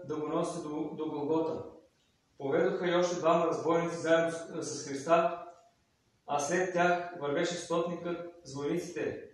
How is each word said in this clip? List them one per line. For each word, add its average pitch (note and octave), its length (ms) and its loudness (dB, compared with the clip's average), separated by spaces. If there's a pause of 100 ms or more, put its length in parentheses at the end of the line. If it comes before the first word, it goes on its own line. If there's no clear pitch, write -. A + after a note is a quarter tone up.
да D3+ 80 -4
го D3+ 120 -4
носят E3 360 -2
до, D3+ 60 -6 (260)
до D#3 140 -4
Голгота. D3+ 540 -2 (720)
Поведоха F3+ 500 2
и F3 80 2
още F3 200 2
двама E3+ 320 4
разбойници E3 500 0
заедно E3 340 4
с, - 320 -8
с - 240 -6
Христа, E3 580 2 (840)
а C#3+ 120 0
след F3+ 340 0
тях F3 360 4 (100)
вървеше E3+ 360 0
стотникът E3+ 800 -4 (100)
с C3+ 100 -14
войниците, D3 800 -4